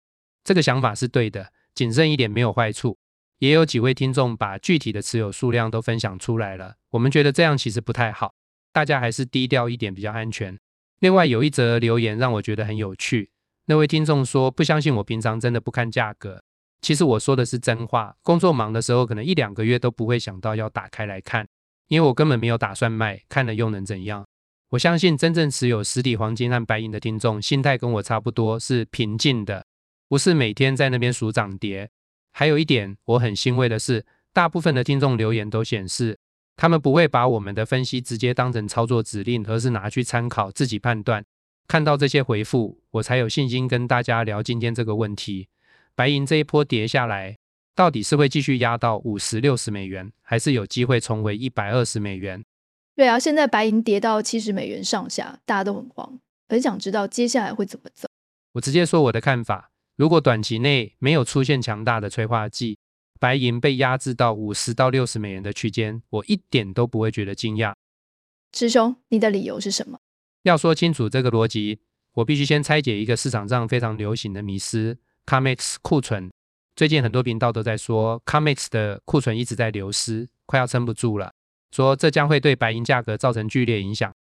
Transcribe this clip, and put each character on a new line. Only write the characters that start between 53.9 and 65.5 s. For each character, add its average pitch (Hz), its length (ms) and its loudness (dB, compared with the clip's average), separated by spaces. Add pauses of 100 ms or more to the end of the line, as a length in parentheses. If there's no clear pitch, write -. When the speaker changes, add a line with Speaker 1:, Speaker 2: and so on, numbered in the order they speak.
Speaker 2:
到 220 200 0
七 226 200 -4
十 214 120 -6
美 196 180 -6
元 196 140 -10
上 190 240 -4
下， - 380 -10
大 214 120 -2
家 196 60 0
都 202 120 -4
很 214 140 -12
慌， 254 300 -14 (300)
很 226 100 2
想 233 200 -2
知 196 120 -6
道 202 160 -2
接 240 200 0
下 233 160 0
来 196 100 -6
会 208 100 -4
怎 - 160 -10
么 - 140 -20
走。 - 140 -14 (460)
Speaker 1:
我 120 80 -6
直 135 100 -2
接 175 120 4
说 160 200 4
我 123 80 4
的 110 100 0
看 127 220 0
法， 98 280 -6 (240)
如 139 120 4
果 160 140 6
短 117 200 4
期 110 180 -4
内 127 400 0
没 131 120 2
有 156 120 4
出 139 200 0
现 131 160 2
强 110 240 -6
大 113 160 0
的 104 80 -6
催 110 180 -4
化 110 240 -2
剂， 107 280 -6 (420)
白 127 140 2
银 123 260 0
被 139 180 2
压 131 200 2
制 131 160 -4
到 117 200 2
五 107 200 -4
十 117 220 -4
到 127 160 2
六 127 140 2
十 117 120 -6
美 104 140 -6
元 95 100 -10
的 101 100 -8